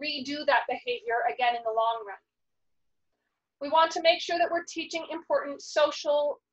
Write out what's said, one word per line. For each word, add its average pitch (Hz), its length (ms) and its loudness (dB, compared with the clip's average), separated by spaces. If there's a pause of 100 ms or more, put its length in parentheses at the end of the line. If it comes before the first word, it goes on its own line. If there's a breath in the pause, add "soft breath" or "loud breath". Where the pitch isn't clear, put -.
redo 294 440 -6
that 277 220 4
behavior 233 640 -2
again 240 240 0
in 233 80 -6
the 226 60 -2
long 226 380 0
run. 190 100 -12 (1400)
We 285 80 -6
want 320 220 6
to 339 100 -2
make 339 200 4
sure 339 180 -2
that 330 120 4
we're 339 160 -2
teaching 320 440 -8
important 294 500 -4
social 294 760 0 (140)